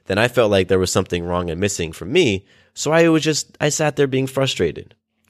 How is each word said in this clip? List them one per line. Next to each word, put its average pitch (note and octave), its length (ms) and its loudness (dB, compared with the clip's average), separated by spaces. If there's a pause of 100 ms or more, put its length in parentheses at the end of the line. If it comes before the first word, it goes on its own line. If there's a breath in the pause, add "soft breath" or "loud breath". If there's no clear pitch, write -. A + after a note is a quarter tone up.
then F#2+ 140 -2
I A#2+ 100 4
felt A#2 220 2
like F#2+ 180 2
there F#2+ 100 4
was F#2 140 0
something F2+ 320 -2
wrong F2 240 -4
and D#2+ 100 -6
missing F#2 320 -4
for E2 140 -14
me. A2+ 400 0 (300 soft breath)
So - 180 -4
I E3 160 4
was D#3+ 140 2
just, D3+ 400 -4
I D3 80 0
sat D3+ 260 -2
there C#3+ 100 2
being C3 200 -2
frustrated A#2 680 -4 (360)